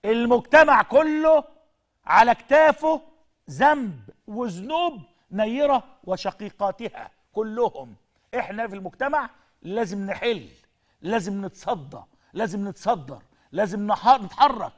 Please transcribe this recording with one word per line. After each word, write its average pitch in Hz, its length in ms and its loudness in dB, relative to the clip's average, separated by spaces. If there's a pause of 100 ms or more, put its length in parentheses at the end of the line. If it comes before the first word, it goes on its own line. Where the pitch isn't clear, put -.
المجتمع 240 760 4
كله 311 640 2 (600)
على 220 300 6
كتافه 311 680 2 (500)
ذنب 180 600 0 (160)
وذنوب 240 760 -6 (280)
نيرة 247 540 0 (200)
وشقيقاتها 196 1040 -8 (220)
كلهم. 214 600 -4 (440)
احنا 220 300 -8
في 196 60 -12
المجتمع 254 560 -6 (320)
لازم 196 440 -6
نحل، 196 420 -6 (540)
لازم 196 440 -6
نتصدى، 151 540 -10 (320)
لازم 202 360 -6
نتصدر، 156 540 -6 (300)
لازم 208 400 -2
نح-، 247 280 4
نتحرك. 240 580 -2